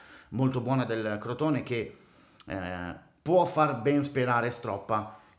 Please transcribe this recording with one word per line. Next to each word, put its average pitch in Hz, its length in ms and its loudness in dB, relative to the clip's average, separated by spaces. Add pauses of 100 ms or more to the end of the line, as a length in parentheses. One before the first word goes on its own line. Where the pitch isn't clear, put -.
(300)
molto 131 320 2
buona 127 240 2
del 107 340 -2
Crotone 123 440 0
che, 117 340 -4 (500)
eh, 90 480 -6 (260)
può 170 240 4
far 147 360 0
ben 143 220 4
sperare 123 460 2
Stroppa 107 720 -4 (200)